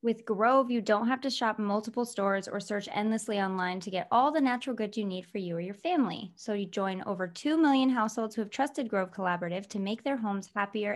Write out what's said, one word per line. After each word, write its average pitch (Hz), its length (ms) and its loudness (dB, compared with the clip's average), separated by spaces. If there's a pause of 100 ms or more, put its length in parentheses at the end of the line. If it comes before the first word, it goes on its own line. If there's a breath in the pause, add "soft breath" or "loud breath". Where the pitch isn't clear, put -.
With 226 220 0
Grove, 240 460 4
you 240 120 0
don't 214 260 2
have 254 140 0
to 269 100 -2
shop 220 260 0
multiple 214 480 -2
stores 196 420 0
or 202 120 -6
search 202 320 -6
endlessly 220 500 0
online 185 380 -2
to 185 100 -8
get 185 220 -4
all 262 200 4
the 311 80 0
natural 247 360 0
goods 214 240 -4
you 214 60 0
need 185 200 -4
for - 140 -8
you 175 180 -4
or - 20 -4
your 180 140 -6
family. 214 640 0
So - 180 -6
you 202 140 -2
join 190 400 -2
over 185 200 -2
two 294 300 0
million 269 320 6
households 220 460 0
who 226 60 -2
have 208 100 -4
trusted 277 360 -2
Grove 190 220 0
Collaborative 180 600 -2
to 208 100 -4
make 202 240 -2
their 277 140 0
homes 202 360 -4
happier 208 420 -2